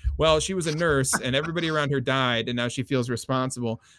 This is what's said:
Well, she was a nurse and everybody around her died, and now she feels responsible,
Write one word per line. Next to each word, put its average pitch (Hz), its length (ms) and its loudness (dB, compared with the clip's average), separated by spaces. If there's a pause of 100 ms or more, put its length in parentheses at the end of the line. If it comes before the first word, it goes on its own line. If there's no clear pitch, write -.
(200)
Well, 156 200 4
she 185 140 -4
was 180 140 -2
a 156 100 -2
nurse 147 420 2
and 127 160 -2
everybody 165 360 0
around 147 180 0
her 139 100 0
died, 123 480 0
and 120 80 -4
now 120 120 -2
she 120 160 -4
feels 123 260 -2
responsible, 127 720 -4 (180)